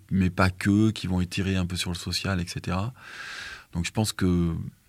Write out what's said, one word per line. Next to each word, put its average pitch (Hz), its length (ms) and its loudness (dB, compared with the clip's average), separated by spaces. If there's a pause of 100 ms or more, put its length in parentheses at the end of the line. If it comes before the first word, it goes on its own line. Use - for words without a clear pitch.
(120)
mais 92 180 4
pas 92 200 4
que, 104 420 4
qui - 160 -4
vont 90 140 2
étirer 95 340 0
un 92 100 0
peu 87 120 -4
sur 90 140 -4
le 85 40 -4
social, 92 460 -2
et 87 60 -4
cetera. 98 460 -4 (760)
Donc 85 140 -2
je - 60 -6
pense 107 200 0
que 87 420 2 (360)